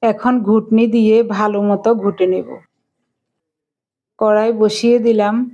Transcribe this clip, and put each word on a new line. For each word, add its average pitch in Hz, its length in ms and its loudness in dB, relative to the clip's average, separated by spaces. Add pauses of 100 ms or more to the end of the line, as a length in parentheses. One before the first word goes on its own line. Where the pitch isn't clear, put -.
এখন 233 380 0
ঘুটনি 220 460 2
দিয়ে 220 280 2 (140)
ভালো 208 320 -2
মতো 202 340 0
ঘুটে 196 320 -2
নেব। 185 220 -4 (1700)
কড়াই 214 340 2
বসিয়ে 214 460 0
দিলাম 220 360 0 (180)